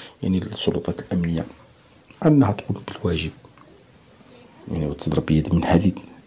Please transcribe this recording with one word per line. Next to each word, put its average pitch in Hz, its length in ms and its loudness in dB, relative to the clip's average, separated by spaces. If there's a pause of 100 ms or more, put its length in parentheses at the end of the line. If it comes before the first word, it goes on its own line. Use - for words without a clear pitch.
(220)
يعني، 92 180 2
للسلطات - 600 -4
الأمنية 82 460 -2 (800)
أنها 139 260 6
تقوم - 360 -6
بالواجب، 82 420 -2 (1400)
يعني، 78 140 -2
وتضرب - 400 -2
بيد 78 280 2
من 85 100 2
حديد 90 340 2 (280)